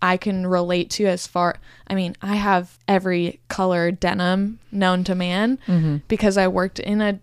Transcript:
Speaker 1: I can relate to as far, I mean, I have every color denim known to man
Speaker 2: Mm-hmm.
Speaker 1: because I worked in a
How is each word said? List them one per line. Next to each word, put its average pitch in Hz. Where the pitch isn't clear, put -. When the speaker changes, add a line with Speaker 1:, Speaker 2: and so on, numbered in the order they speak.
Speaker 1:
I 185
can 185
relate 180
to -
as 180
far, 175
I 196
mean, 185
I 196
have 196
every 180
color 175
denim 185
known 185
to 185
man 185
Speaker 2:
Mm-hmm. 160
Speaker 1:
because 208
I 190
worked 185
in 208
a 208